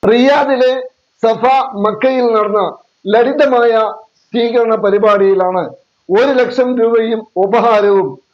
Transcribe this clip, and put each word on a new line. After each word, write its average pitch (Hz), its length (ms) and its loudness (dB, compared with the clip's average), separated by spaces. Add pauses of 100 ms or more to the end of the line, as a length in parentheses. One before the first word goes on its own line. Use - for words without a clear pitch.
(120)
റിയാദിലെ 262 600 2 (500)
സഫ 226 200 0 (420)
മക്കയിൽ 247 400 0 (100)
നടന്ന 208 260 0 (520)
ലളിതമായ 247 600 2 (560)
സ്വീകരണ 233 440 0 (100)
പരിപാടിയിലാണ് 196 800 0 (540)
ഒരു 269 220 2
ലക്ഷം 247 300 0 (120)
രൂപയും 226 400 0 (240)
ഉപഹാരവും 202 640 2 (240)